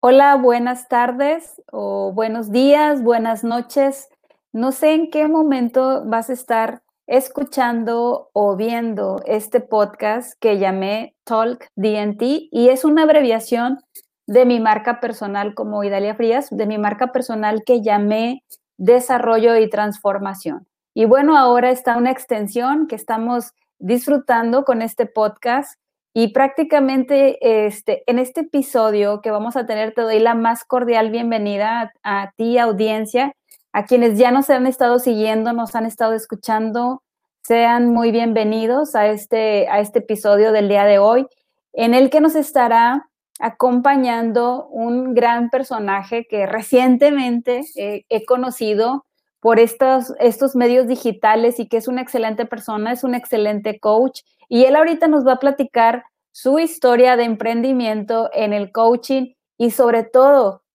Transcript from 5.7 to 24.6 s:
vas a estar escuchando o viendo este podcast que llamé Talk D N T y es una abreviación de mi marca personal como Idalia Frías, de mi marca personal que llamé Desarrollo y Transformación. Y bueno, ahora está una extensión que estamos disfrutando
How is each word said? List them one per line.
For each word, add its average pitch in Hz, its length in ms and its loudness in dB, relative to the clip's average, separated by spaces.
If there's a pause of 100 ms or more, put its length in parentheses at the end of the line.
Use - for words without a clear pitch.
vas 226 240 -4
a 254 40 -4
estar 233 480 -4 (260)
escuchando 240 1200 -2
o 202 240 0
viendo 208 720 -6
este 214 340 -2
podcast 214 800 -4
que 208 200 0
llamé 190 540 -4 (120)
Talk 233 400 -4 (100)
D 214 220 -2
N 208 160 -4
T 262 360 -4
y 240 200 4
es 262 160 0
una 311 180 4
abreviación 254 760 0 (480)
de 247 180 4
mi 240 160 2
marca 220 400 -2
personal 208 520 -8
como 208 300 -6
Idalia 202 320 -4
Frías, 233 360 0
de 208 160 -4
mi 214 100 -4
marca 208 340 -2
personal 220 540 -4
que 240 160 2
llamé 214 640 -2 (320)
Desarrollo 233 800 2
y 220 120 2
Transformación. 202 1000 -6 (260)
Y 220 100 0
bueno, 285 340 4
ahora 247 320 4
está 247 280 -2
una 247 140 0
extensión 254 760 -4
que 240 80 -10
estamos 233 560 -6 (260)
disfrutando 247 880 0